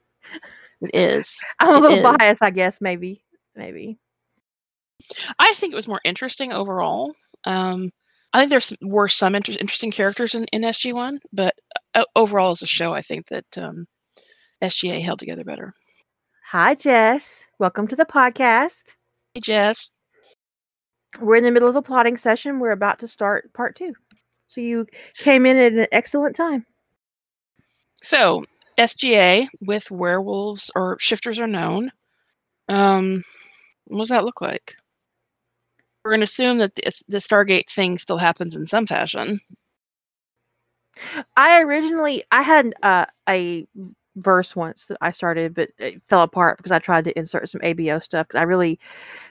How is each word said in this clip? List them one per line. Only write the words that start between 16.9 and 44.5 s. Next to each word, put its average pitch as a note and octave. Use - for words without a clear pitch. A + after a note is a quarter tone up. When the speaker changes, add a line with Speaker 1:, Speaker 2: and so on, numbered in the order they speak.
Speaker 2:
Welcome G#3
to C4
the D#4+
podcast. B3+
Speaker 1:
Hey, B3
Jess. G#3+
Speaker 2:
We're A3+
in A#3
the A#3+
middle A#3+
of B3
a C#4+
plotting B3
session. B3+
We're A#3+
about G3+
to A#3
start -
part B3
two. F4
So -
you A#3
came C4+
in C4
at A#3+
an A3+
excellent C#4+
time. D4+
Speaker 1:
So, E3
S A#3
G B3
A G3
with G#3
werewolves G3
or F#3
shifters A3+
are A#3
known. F#3+
Um, F#3+
what G#3
does A3
that A#3
look B3
like? -
We're A3
gonna G#3+
assume B3
that G3+
the, -
the G3+
Stargate G3
thing F#3
still E3+
happens E3+
in D#3
some G#3+
fashion. D#3+
Speaker 2:
I E4
originally, D#4
I B3+
had, C#4
uh, F#3
a F3
v-, F#3+
verse F#3